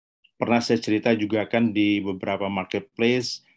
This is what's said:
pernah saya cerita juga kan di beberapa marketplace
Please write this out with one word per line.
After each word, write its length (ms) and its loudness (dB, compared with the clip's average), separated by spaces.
pernah 240 2
saya 200 2
cerita 320 2
juga 320 -2
kan 280 2
di 280 2
beberapa 480 -4
marketplace 920 -2